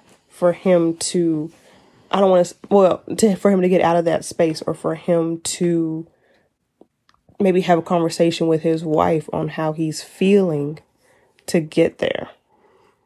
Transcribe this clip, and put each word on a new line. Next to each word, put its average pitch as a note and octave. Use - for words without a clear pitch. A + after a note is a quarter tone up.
for F3
him E3+
to, E3
I F#3
don't G3
wanna F3+
s-, F3
well, F#3+
to, G#3
for G3+
him F#3+
to F3+
get F#3
out E3
of E3+
that D#3+
space D#3+
or E3
for D#3+
him E3
to E3
maybe F#3
have F3
a -
conversation E3
with D#3+
his E3
wife D#3+
on D#3+
how D#3
he's D#3
feeling E3
to F3
get D#3+
there, -